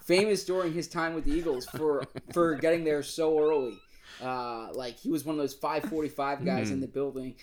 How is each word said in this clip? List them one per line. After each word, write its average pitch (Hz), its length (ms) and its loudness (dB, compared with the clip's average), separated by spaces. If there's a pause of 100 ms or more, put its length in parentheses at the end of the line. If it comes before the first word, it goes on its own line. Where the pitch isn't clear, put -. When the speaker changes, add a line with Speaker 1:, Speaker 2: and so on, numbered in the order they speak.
Speaker 1:
famous 196 420 4
during 180 280 0
his 165 160 -4
time 165 260 -2
with 156 100 -4
the 143 80 4
Eagles 139 340 0
for, 147 360 0 (300)
for 165 240 4
getting 160 280 2
there 147 180 2
so 156 360 2
early. 147 400 2 (440)
Uh, 120 500 -6
like, 123 260 -6
he - 120 -4
was 151 140 0
one 156 100 -2
of 151 60 0
those 139 140 -2
five 151 300 -2
forty-five 143 600 -2
guys - 240 0
Speaker 2:
Mm. 139 60 -2
Speaker 1:
in 135 60 -2
the 131 80 -6
building, 131 540 -6